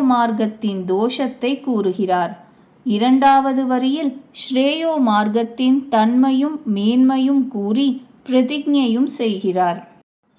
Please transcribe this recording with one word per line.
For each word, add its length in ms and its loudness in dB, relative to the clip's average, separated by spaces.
மார்க்கத்தின் 800 -2
தோஷத்தை 720 -2
கூறுகிறார். 760 -2
இரண்டாவது 800 2
வரியில் 440 -2
ஸ்ரேயோ 640 -2
மார்க்கத்தின் 800 0
தன்மையும் 680 2
மேன்மையும் 800 2
கூறி 380 -2
பிரதிஜையும் 920 0
செய்கிறார். 680 -2